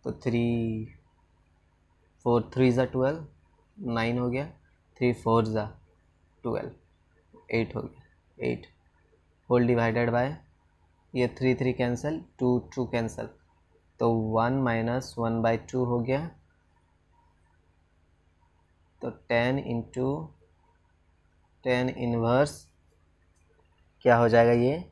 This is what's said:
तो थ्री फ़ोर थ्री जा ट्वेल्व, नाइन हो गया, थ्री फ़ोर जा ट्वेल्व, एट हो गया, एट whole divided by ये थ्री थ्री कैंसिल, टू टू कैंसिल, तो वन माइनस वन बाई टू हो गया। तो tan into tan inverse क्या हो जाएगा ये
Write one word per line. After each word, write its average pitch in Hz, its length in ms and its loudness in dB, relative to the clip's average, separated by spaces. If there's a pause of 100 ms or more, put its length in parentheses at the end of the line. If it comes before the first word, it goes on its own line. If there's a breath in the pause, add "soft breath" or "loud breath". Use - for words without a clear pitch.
तो 127 80 -6 (100)
थ्री 117 220 0 (1800)
फ़ोर 120 300 2
थ्री 131 180 4
जा 127 140 2
ट्वेल्व, 139 400 -4 (500)
नाइन 120 420 -2
हो 123 120 -2
गया, 135 160 -4 (500)
थ्री 123 180 2
फ़ोर 113 320 2
जा 110 180 -2 (800)
ट्वेल्व, - 260 -4 (800)
एट 117 240 -2
हो - 60 -6
गया, - 200 -14 (400)
एट - 240 -6 (840)
whole 120 180 4
divided 117 440 2
by 123 140 0 (880)
ये 127 120 0 (120)
थ्री 127 160 2
थ्री 127 180 0
कैंसिल, 127 480 -4 (180)
टू 123 200 2 (160)
टू 127 120 -4
कैंसिल, 113 420 -6 (720)
तो 117 100 2
वन 113 420 0 (100)
माइनस 117 560 -2
वन 113 240 -2
बाई 117 140 2 (100)
टू 127 180 -2
हो 120 160 -2
गया। 131 200 -2 (2750)
तो - 80 -6 (200)
tan 123 360 2
into 120 400 -4 (1600)
tan 127 340 0
inverse 120 580 2 (1500)
क्या 120 120 6
हो 117 120 6
जाएगा 117 260 6
ये 135 380 0